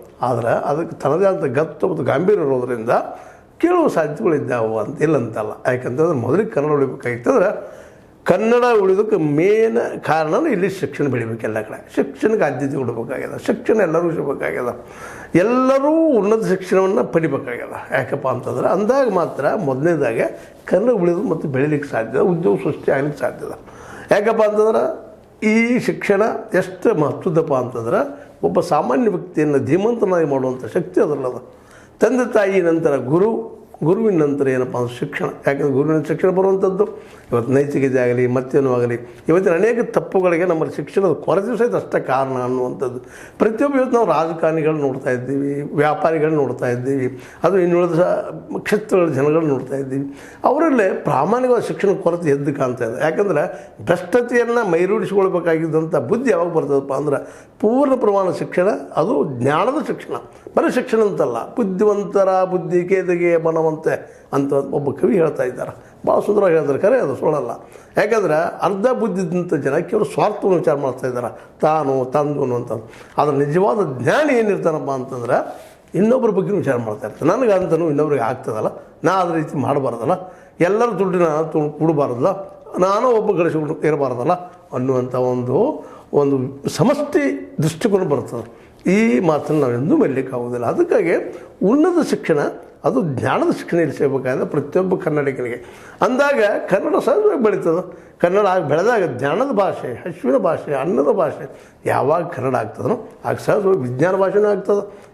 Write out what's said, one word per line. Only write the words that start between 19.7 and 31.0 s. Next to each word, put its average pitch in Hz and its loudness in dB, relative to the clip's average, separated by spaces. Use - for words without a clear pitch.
ಕನ್ನಡ 214 2
ಉಳಿದು 175 2
ಮತ್ತು 165 -2
ಬೆಳಿಲಿಕ್ಕೆ 143 0
ಸಾಧ್ಯ, 113 -2
ಉದ್ಯೋಗ 185 2
ಸೃಷ್ಟಿ 165 -2
ಆಗ್ಲಿಕ್ಕೆ 143 -2
ಸಾಧ್ಯ - -6
ಅದ. - -12
ಯಾಕಪ್ಪ 220 2
ಅಂತಂದ್ರೆ 214 0
ಈ 233 4
ಶಿಕ್ಷಣ 190 0
ಎಷ್ಟು 185 0
ಮಹತ್ವದಪ್ಪ 147 0
ಅಂತಂದ್ರೆ 123 -2
ಒಬ್ಬ 180 0
ಸಾಮಾನ್ಯ 214 2
ವ್ಯಕ್ತಿಯನ್ನು 151 0
ಧೀಮಂತನಾಗಿ 185 2
ಮಾಡುವಂಥ 127 -2
ಶಕ್ತಿ 175 -2